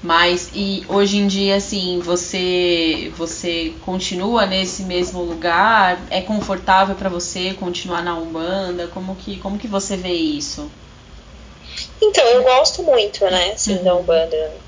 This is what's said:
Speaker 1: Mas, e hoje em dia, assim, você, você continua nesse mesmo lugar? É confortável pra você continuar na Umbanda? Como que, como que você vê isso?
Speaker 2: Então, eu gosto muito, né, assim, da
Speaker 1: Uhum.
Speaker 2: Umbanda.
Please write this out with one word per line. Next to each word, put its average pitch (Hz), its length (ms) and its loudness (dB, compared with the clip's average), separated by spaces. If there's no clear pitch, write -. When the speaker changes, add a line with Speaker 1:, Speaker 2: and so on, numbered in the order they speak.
Speaker 1:
Mas, 175 500 2
e 196 360 -4
hoje 202 300 2
em 202 100 4
dia, 196 280 2
assim, 208 440 -2
você, 175 1160 0
você 165 560 -4
continua 190 640 0
nesse 190 360 -4
mesmo 180 400 -2
lugar? 175 760 2
É - 120 0
confortável 196 760 2
pra 190 120 -4
você 180 460 -4
continuar 175 480 -4
na 175 140 -2
Umbanda? 170 720 -4
Como 185 260 -8
que, 190 240 -10
como 196 200 -6
que 220 100 -8
você 196 280 -2
vê 180 160 -4
isso? 151 560 -4
Speaker 2:
Então, 392 260 4
eu 247 140 6
gosto 262 400 4
muito, 226 440 2
né, 185 280 0
assim, 202 300 -2
da 180 100 4
Speaker 1:
Uhum. 175 60 2
Speaker 2:
Umbanda. 160 520 0